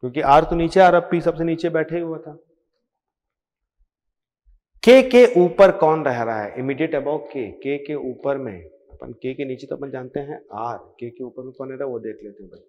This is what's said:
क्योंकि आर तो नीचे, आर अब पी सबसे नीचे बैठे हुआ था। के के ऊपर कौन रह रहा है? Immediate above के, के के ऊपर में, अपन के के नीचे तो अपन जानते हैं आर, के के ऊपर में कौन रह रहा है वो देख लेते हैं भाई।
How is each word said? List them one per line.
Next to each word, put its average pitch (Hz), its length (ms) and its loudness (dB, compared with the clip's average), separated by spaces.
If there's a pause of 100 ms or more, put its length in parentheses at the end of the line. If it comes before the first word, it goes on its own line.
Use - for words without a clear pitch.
क्योंकि 127 160 -6
आर 143 240 6
तो 170 120 -4
नीचे, 165 240 2
आर 180 140 8
अब 170 160 0
पी 175 100 0
सबसे 165 240 -2
नीचे 165 240 -4
बैठे 160 320 -4
हुआ 160 180 -10
था। 151 200 -20 (2500)
के 254 180 10
के 240 380 6
ऊपर 180 380 4
कौन 156 260 2
रह 120 180 -2
रहा 113 200 -4
है? 104 120 -10
Immediate 139 400 -4
above 147 260 -4 (120)
के, 117 180 -8
के 139 280 -8
के 143 160 -10
ऊपर 135 440 -6
में, 101 260 -12
अपन - 480 -20
के 131 220 -10
के 143 100 -8
नीचे 131 220 -12
तो 139 100 -10
अपन 139 140 -12
जानते 131 300 -10
हैं 143 320 -14
आर, 110 260 -8
के - 320 -16
के 131 140 -16
ऊपर 127 180 -16
में 131 100 -16
कौन 131 160 -14
रह 135 80 -14
रहा 139 100 -8
है 131 60 -8
वो 120 60 -8
देख 110 240 -12
लेते 101 200 -20
हैं 92 80 -20
भाई। 85 180 -20